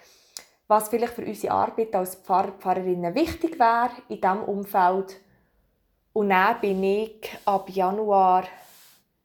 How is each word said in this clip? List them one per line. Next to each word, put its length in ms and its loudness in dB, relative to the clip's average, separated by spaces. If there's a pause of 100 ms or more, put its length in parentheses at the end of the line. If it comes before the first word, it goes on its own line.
(680)
was 220 2
vielleicht 260 -2
für 100 -10
unsere 280 -6
Arbeit 420 0
als 220 -4
Pfarrer, 360 0
Pfarrerinnen 600 -2
wichtig 440 -2
wäre 320 2 (180)
in 120 -12
diesem 240 0
Umfeld. 760 0 (920)
Und 180 2
dann 300 2
bin 220 0
ich 600 -4
ab 260 0
Januar 720 2 (800)